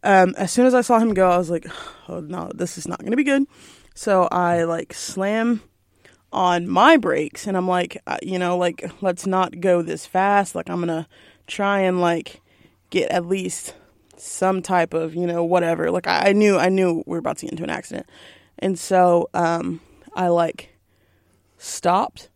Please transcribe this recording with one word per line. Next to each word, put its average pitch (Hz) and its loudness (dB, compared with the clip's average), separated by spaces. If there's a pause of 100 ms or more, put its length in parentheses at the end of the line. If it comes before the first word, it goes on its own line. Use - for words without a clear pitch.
um, 185 6
as 185 -4
soon 247 4
as 254 6
I 247 4
saw 233 4
him 226 2
go, 185 4
I 175 4
was 175 -2
like, 170 -4 (420)
"Oh, 170 -8
no, 165 -10
this - -8
is 165 -12
not 175 -8
gonna 220 -2
be 285 2
good." 277 2 (500)
So 190 2
I, 175 0
like, 165 -6
slam 220 -2 (720)
on 180 0
my 233 6
brakes, 151 -2
and 190 -4
I'm 185 -2
like, 180 -2
uh, - -6
you 185 -6
know, 180 0
like, 175 -4 (120)
"Let's 180 -4
not 185 -2
go 175 2
this 165 -8
fast. 196 0
Like, 170 -8
I'm 175 -4
gonna 165 -4 (400)
try 202 -2
and, 180 2
like, 170 -2 (480)
get - -2
at 175 -2
least 185 -6 (440)
some 190 -2
type 175 0
of, 160 -4
you 175 -2
know, 170 -2
whatever." 170 0
Like, 175 -2
I, 180 2
I 196 4
knew, 208 6
I 160 2
knew 185 2
we - -10
were 170 -4
about - -4
to - -12
get 156 -10
into 160 -10
an - -8
accident. - -10 (520)
And 190 -2
so, 180 4
um, 170 -2 (360)
I, 185 -2
like, 170 0 (840)
stopped. - -4